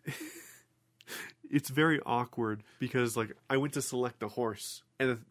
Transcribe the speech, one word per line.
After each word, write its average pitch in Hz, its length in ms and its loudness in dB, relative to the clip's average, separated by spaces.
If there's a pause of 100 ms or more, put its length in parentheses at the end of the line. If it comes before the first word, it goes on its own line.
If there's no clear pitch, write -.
<laughs> - 1400 -14
it's 143 200 2
very 151 360 4
awkward 117 580 0 (160)
because, 123 380 2
like, 110 180 -2 (140)
I 135 80 4
went 139 160 0
to 143 80 0
select 123 420 -2
a 107 40 -4
horse, - 560 -4 (160)
and 131 120 4
the, 117 80 -4 (120)